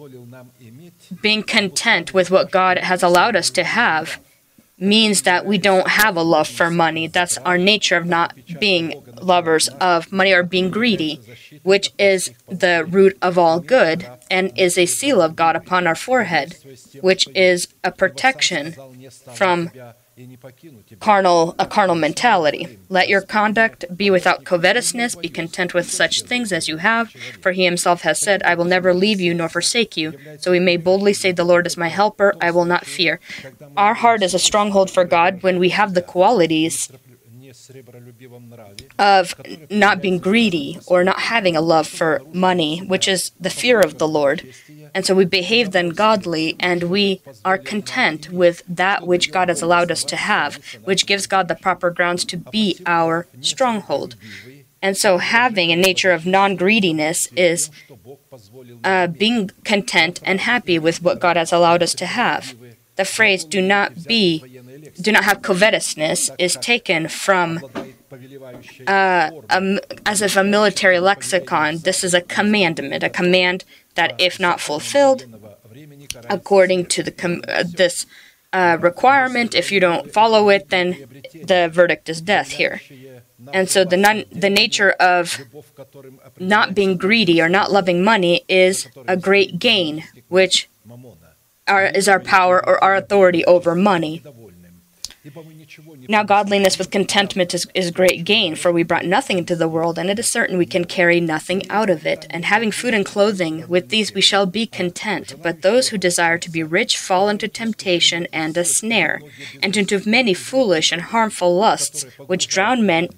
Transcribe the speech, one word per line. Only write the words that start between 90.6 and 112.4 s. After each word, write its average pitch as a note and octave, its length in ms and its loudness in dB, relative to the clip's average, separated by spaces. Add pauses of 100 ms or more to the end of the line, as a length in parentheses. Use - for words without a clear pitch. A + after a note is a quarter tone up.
are, G3 200 2
is G3 220 -2
our F#3+ 120 4
power F#3 460 4
or F#3 160 4
our F#3+ 140 4
authority F#3+ 480 4
over E3+ 300 4
money. E3+ 480 0 (1900)
Now G#3+ 160 0
godliness G3 540 2
with F#3 120 -6
contentment F#3+ 640 -2
is, F3 200 -4
is F3+ 180 -2
great F3 320 2
gain, G3 320 0
for F3+ 160 0
we E3+ 100 2
brought E3 220 -2
nothing G3 340 0
into F3 160 -4
the E3 140 0
world, E3 300 -2
and E3+ 120 -2
it G3+ 80 -2
is A#3 80 -4
certain G#3+ 320 -2
we E3+ 80 2
can F3+ 180 -2
carry F3 360 2
nothing E3 500 -4
out G#3 200 0
of D#3 140 -2
it. D#3+ 260 -6
And E3+ 160 -8
having G#3 260 0
food A#3+ 220 -4
and G3+ 100 0
clothing, F#3 640 -2
with F3 220 -2
these G#3+ 240 -2
we G3 80 -2
shall G3+ 240 2
be G#3+ 200 -4
content. F3+ 760 -8
But E3 200 -6
those B3 260 2
who A3 100 -4
desire E3+ 400 0
to E3+ 120 -12
be D#3+ 140 -4
rich F3+ 320 -2
fall F#3+ 320 0
into G#3 180 -4
temptation F#3 840 -2
and D#3+ 240 -6
a F3 80 -2
snare, G3+ 560 -2 (420)
and F#3+ 140 -2
into G3+ 320 -2
many A#3 260 2
foolish F#3 560 0
and E3+ 120 -4
harmful G3+ 520 0
lusts, F3 520 0 (200)
which F3+ 220 -4